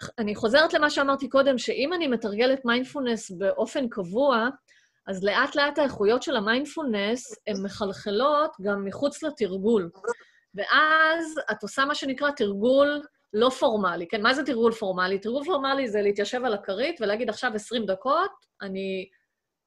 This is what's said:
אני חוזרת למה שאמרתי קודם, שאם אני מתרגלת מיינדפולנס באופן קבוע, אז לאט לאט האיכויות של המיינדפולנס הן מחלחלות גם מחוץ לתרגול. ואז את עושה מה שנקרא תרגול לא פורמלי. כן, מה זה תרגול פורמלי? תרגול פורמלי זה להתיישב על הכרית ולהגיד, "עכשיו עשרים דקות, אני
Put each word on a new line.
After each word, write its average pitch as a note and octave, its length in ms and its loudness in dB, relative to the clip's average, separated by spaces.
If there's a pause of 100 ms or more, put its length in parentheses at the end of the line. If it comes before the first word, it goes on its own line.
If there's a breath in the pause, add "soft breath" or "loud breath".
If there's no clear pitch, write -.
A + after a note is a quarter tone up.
(180)
אני G#3 160 -2
חוזרת D4 400 4
למה D4+ 160 4
שאמרתי C#4 380 0
קודם, C4+ 300 4
שאם C4+ 340 -2
אני E4+ 160 -2
מתרגלת B3 560 0
מיינדפולנס A#3+ 680 -2
באופן G3 580 -2
קבוע, A3+ 600 0 (580 soft breath)
אז F#3+ 180 -6
לאט A#3 300 2
לאט D4 240 2
האיכויות B3 440 2
של C#4+ 140 -2
המיינדפולנס A#3 1000 -2 (120)
הן G3 180 -4
מחלחלות A3 840 0 (120)
גם G3+ 220 -2
מחוץ C#4 380 -4
לתרגול. G3 680 0 (640 loud breath)
ואז D#4 840 2 (100)
את G#3 120 -4
עושה C4+ 220 0
מה D4 100 -2
שנקרא C#4+ 360 -2
תרגול C4+ 720 2 (300)
לא A#3 180 4
פורמלי. G3 580 0
כן, G#3+ 140 -4
מה B3 120 4
זה D4 100 -2
תרגול A#3 280 2
פורמלי? F#3+ 460 -2
תרגול A#3+ 260 -4
פורמלי C4+ 440 0
זה G#3 140 0
להתיישב G3+ 420 0
על A3+ 100 0
הכרית A3+ 460 -4
ולהגיד, A3 280 -2
"עכשיו A3+ 260 -4
עשרים G#3+ 320 -4
דקות, C#4 440 0 (320)
אני F#3+ 460 -6 (580)